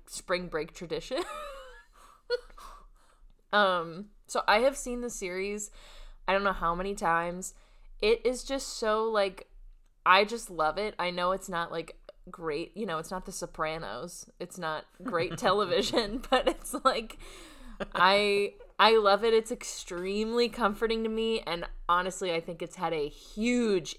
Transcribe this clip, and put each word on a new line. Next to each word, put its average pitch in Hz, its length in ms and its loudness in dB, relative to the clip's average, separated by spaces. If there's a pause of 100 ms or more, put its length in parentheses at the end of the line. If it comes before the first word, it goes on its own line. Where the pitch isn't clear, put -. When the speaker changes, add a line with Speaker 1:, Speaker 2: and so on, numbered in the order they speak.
Speaker 1:
spring 180 400 -4
break 160 260 -6
tradition. 175 460 -6
<laughs> 370 140 -6 (2250)
Um, 185 540 2 (200)
so - 200 -2
I 202 120 8
have 269 180 4
seen 247 240 -6
the 240 100 -6
series, 202 600 -6 (560)
I 185 60 2
don't 196 120 4
know 196 80 2
how 170 220 0
many 190 200 -4
times. 175 600 -2 (460)
It 226 260 4
is 247 180 -2
just 269 340 -6
so, 220 260 2
like, 208 440 0 (560)
I 185 200 8
just 220 260 -6
love 156 280 0
it. 208 200 -4
I 180 120 -2
know 180 220 0
it's 190 160 -6
not, 170 240 -4
like, 170 240 -8 (340)
great, 165 460 -6
you 208 100 -6
know, 165 120 -4
it's 160 120 -10
not 185 140 -8
The 196 80 -12
Sopranos. 156 960 -8 (120)
It's 175 180 -12
not 156 260 -6 (180)
great 175 360 -2
Speaker 2:
<laughs> - 0 -
Speaker 1:
television, 208 880 2
<laughs> - 40 -4
but 254 180 4
it's, - 260 -4 (100)
like, 233 340 0 (760)
I, 202 600 4 (240)
I 226 180 8
love 202 280 6
it. 226 80 4
It's 220 200 2
extremely 214 960 -2
comforting 226 560 0
to 226 40 0
me, 226 380 0
and 170 180 -4 (240)
honestly, 180 460 2
I 165 60 0
think 165 220 -8
it's 170 140 -10
had 170 160 -2
a 151 160 -2
huge 214 920 0